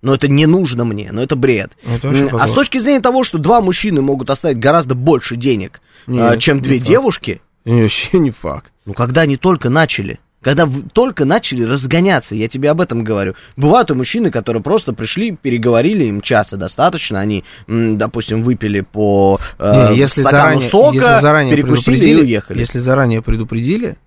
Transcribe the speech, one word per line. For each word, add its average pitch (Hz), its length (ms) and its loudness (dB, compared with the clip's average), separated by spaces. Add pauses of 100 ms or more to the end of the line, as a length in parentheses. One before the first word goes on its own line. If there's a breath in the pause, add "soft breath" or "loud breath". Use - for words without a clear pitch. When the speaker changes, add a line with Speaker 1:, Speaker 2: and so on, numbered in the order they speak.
Speaker 1:
Но 135 100 0
это 139 140 0
не 143 200 4
нужно 151 380 2
мне, 104 280 -6
но 110 100 -4
это 139 140 -2
бред. 123 340 0 (140)
Speaker 2:
Это 120 240 -6
вообще 139 160 2
Speaker 1:
М, 139 40 -2
а - 40 -2
Speaker 2:
позор. 113 160 2
Speaker 1:
с 113 40 0
точки 262 260 0
зрения 262 220 0
того, 254 220 0
что - 160 -4
два 220 220 2
мужчины 185 420 -2
могут 135 260 -2
оставить 135 300 -2
гораздо 139 380 2
больше 127 400 0
денег, 120 440 -4 (280 soft breath)
Speaker 2:
Нет, 123 140 0 (100)
Speaker 1:
а, 117 40 2
чем 139 200 0
Speaker 2:
не 131 60 -2
Speaker 1:
две 131 160 0
Speaker 2:
факт. 123 100 -4
Speaker 1:
девушки. 208 520 0 (240)
Speaker 2:
Не, 117 180 2
вообще - 360 0
не 147 140 2
факт. 76 400 -10 (140)
Speaker 1:
Ну, 101 60 -10
когда 120 300 -2
они 143 140 0
только - 340 0
начали. 143 480 -2 (240)
Когда 143 240 2
в-, 135 260 -6
только 233 320 0
начали 131 380 -2
разгоняться, 135 720 0
я 107 140 -4
тебе 139 220 -2
об 160 100 0
этом 117 240 -2
говорю. 101 300 -4 (220 loud breath)
Бывают 165 360 2
у - 20 0
мужчины, 170 380 -2
которые 113 300 -4
просто 160 300 -2
пришли, 180 400 -4
переговорили, 123 760 0
им 104 140 -4
часа 104 360 -2
достаточно, 110 640 -2
они, 104 220 -4 (260 loud breath)
м, 113 300 0
допустим, 110 440 -4
выпили 107 400 -2
по, 98 580 2 (200 loud breath)
э, 107 320 4
Speaker 2:
Не, 113 60 2
если 139 240 0
Speaker 1:
стакану 143 200 4
Speaker 2:
заранее, 131 280 2
Speaker 1:
сока, 240 260 4
Speaker 2:
если 226 240 4
заранее 147 340 2
Speaker 1:
перекусили 127 420 2
и - 40 2
Speaker 2:
предупредили, 156 220 4
Speaker 1:
уехали. 113 380 -2
Speaker 2:
если 120 200 -4
заранее 123 420 0
предупредили 117 720 -4 (100)